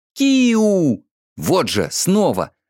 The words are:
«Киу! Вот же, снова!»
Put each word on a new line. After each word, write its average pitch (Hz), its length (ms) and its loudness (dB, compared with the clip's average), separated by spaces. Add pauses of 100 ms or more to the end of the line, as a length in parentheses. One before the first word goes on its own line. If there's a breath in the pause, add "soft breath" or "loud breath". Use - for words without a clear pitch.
(140)
«Киу! 220 880 0 (320)
Вот 139 320 0
же, 101 220 -2
снова!» 170 640 -2 (180)